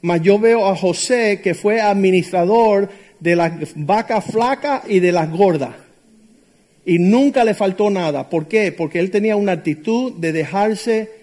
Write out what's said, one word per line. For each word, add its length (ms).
Mas 200
yo 180
veo 260
a 100
José, 640
que 120
fue 260
administrador 1080
de 160
las 180
vacas 500
flacas 640
y 100
de 120
las 200
gordas. 440
Y 140
nunca 440
le 120
faltó 340
nada. 400
¿Por 180
qué? 240
Porque 280
él 100
tenía 260
una 180
actitud 600
de 180
dejarse 760